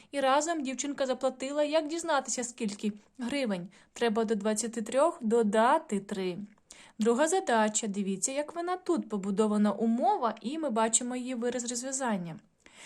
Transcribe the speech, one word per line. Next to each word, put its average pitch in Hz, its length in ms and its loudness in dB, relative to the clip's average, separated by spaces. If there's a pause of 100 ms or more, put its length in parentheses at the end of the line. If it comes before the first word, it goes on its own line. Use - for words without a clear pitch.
(120)
І 285 80 -2
разом 302 440 2
дівчинка 269 420 -4
заплатила, 262 580 -2
як 302 240 0
дізнатися, 302 560 -2
скільки 214 480 -4 (260)
гривень? 233 520 -4 (240)
Треба 226 300 2
до 220 120 0
двадцяти 214 460 -2
трьох 294 400 2
додати 226 800 4
три. 190 380 -4 (640)
Друга 233 280 4
задача. 226 600 2
Дивіться, 196 440 -2
як 294 240 -4
вона 349 220 -4
тут 320 320 -2
побудована 208 640 2
умова, 240 680 2
і 277 160 -6
ми 311 120 -2
бачимо 226 460 0
її 254 200 -6
вираз 240 340 -4
розв'язання. 240 720 -4 (460)